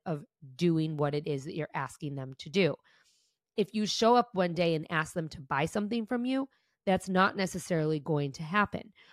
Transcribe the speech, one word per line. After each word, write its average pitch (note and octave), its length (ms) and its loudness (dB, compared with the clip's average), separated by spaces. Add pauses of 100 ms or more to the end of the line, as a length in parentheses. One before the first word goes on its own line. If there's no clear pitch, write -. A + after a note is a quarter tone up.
of D3+ 200 -4 (300)
doing D#3+ 420 2
what D3 160 0
it D3+ 140 -2
is C#3 180 -4
that D#3+ 100 -10
you're D#3 200 -4
asking C#3 400 -6
them C3+ 240 -8
to - 100 -14
do. D#3+ 260 4 (840)
If G#3 180 -2
you G#3+ 100 0
show A3+ 300 4
up A#3+ 180 4
one F3+ 200 2
day E3+ 200 2
and D#3 160 -2
ask D#3 240 -2
them D#3+ 160 -4
to - 120 -16
buy C#3 240 0
something G#3 420 -2
from B3 180 -2
you, C4+ 220 0 (380)
that's F#3 240 2
not F#3 260 4
necessarily E3 640 0
going C#3+ 320 0
to E3 120 -10
happen. G3 480 -2 (220)